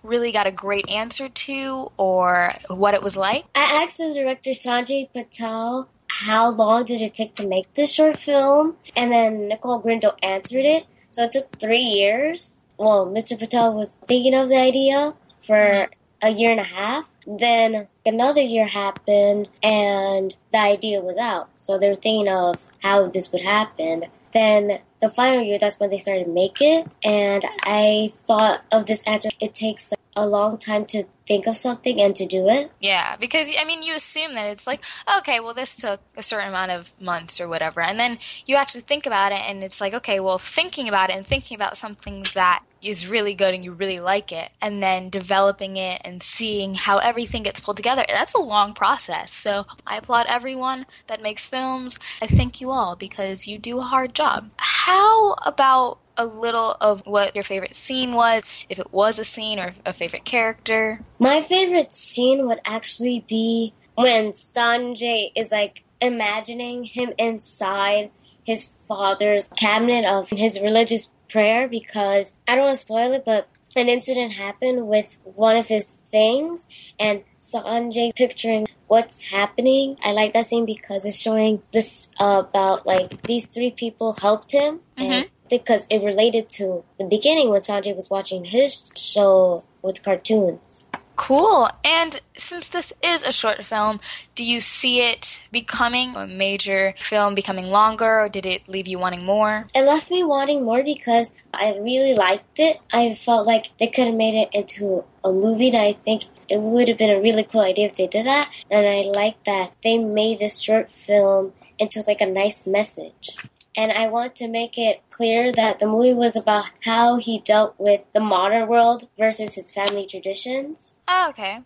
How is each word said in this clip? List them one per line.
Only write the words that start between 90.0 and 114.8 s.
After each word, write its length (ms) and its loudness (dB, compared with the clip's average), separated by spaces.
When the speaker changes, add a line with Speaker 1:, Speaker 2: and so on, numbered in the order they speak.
Speaker 2:
cartoons. 840 -2
Speaker 1:
Cool. 540 4
And 380 -2
since 320 -12
this 320 -8
is 220 0
a 80 -2
short 340 -4
film, 340 -2
do 80 -8
you 180 -2
see 400 0
it 400 -2
becoming 640 -4
a 120 -8
major 720 -2
film, 340 0
becoming 320 -4
longer, 560 4
or 80 0
did 160 -8
it 240 -4
leave 180 -8
you 120 -6
wanting 260 -4
more? 480 0
Speaker 2:
It 80 4
left 300 4
me 120 0
wanting 400 0
more 200 2
because 500 0
I 260 -2
really 360 0
liked 460 0
it. 200 2
I 220 2
felt 320 2
like 320 0
they 80 2
could 180 2
have 100 0
made 200 0
it 180 2
into 500 -2
a 80 0
movie, 380 2
and 80 2
I 160 2
think 300 -4
it 140 0
would 260 2
have 100 0
been 120 4
a 120 4
really 220 2
cool 180 0
idea 260 2
if 80 -8
they 120 0
did 200 -2
that. 220 2
And 160 4
I 160 2
like 440 -2
that 280 -2
they 140 2
made 420 0
this 220 0
short 300 0
film 640 2
into, 280 -4
like, 140 0
a 60 2
nice 400 0
message. 680 -2
And 140 0
I 180 0
want 280 -4
to 100 -8
make 300 -6
it 320 0